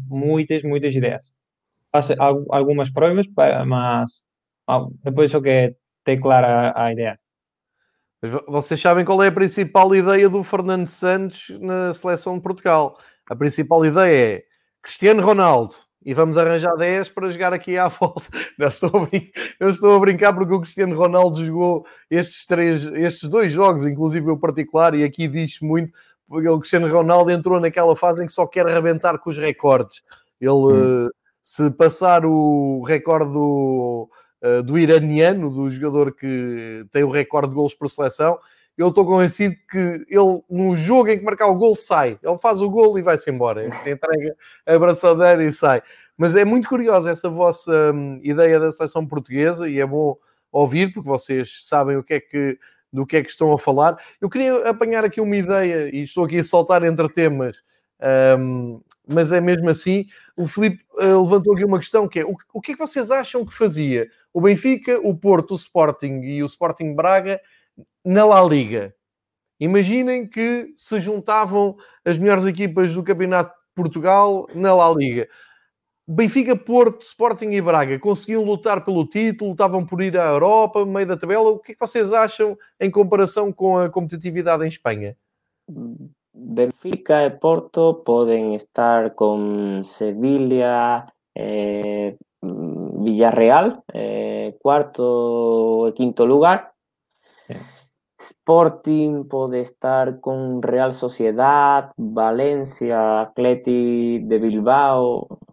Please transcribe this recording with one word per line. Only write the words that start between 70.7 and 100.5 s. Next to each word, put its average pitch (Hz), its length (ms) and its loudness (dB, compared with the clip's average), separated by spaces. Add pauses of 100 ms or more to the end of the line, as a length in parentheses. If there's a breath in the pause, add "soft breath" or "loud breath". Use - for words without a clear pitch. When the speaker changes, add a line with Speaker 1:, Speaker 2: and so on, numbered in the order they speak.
Speaker 2:
se - 240 -8
juntavam 202 760 -2 (280 soft breath)
as 170 140 0
melhores 190 280 2
equipas 180 480 -2
do 180 100 -6
Campeonato 180 460 -2
de - 60 -20 (180)
Portugal 185 800 0
na 185 200 2
La 170 160 6
Liga. 131 380 -2 (800 soft breath)
Benfica, 226 480 0
Porto, 233 460 2
Sporting 220 480 -4
e 202 120 0
Braga 147 360 0
conseguiam 208 460 -4
lutar 202 400 -2
pelo 175 220 -2
título, 214 440 -4
lutavam 185 360 0
por 180 160 -8
ir 185 160 -2
à 170 80 0
Europa, 208 580 2
meio 196 220 -4
da 175 100 -4
tabela. 220 340 0
O 220 80 -2
que 220 140 -20
é - 20 -20
que - 60 -20
vocês 220 320 -2
acham 220 440 0 (240 soft breath)
em 190 100 0
comparação 196 600 0
com 185 260 0
a 180 120 0
competitividade 165 720 -4
em 160 40 -4
Espanha? 104 480 -8 (1160)
Speaker 3:
Benfica 139 920 -2
e 139 60 0
Porto 165 640 0 (100)
podem 113 500 0
estar 117 600 0
com 104 720 -2
Sevilla, 120 1200 -2 (280)
eh, 104 800 -6 (880)
Villarreal, 113 800 4 (100)
eh, 107 680 -8
cuarto 120 1300 0
e 110 40 -4
quinto 123 320 -2
lugar. 151 480 2 (720 loud breath)
Speaker 1:
Sí. - 80 -16 (640 loud breath)
Speaker 3:
Sporting 156 1120 0
pode 131 320 -4
estar 131 600 -4
con 131 420 -6